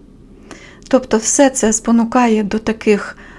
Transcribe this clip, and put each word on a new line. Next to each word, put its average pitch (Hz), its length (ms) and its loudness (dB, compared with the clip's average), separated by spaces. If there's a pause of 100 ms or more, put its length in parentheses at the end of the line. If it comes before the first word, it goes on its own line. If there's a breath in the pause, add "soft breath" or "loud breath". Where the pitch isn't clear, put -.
(880 loud breath)
Тобто 247 300 0
все 262 320 2
це 220 240 -2
спонукає 226 720 0
до 214 160 -4
таких, 214 580 -2 (220 loud breath)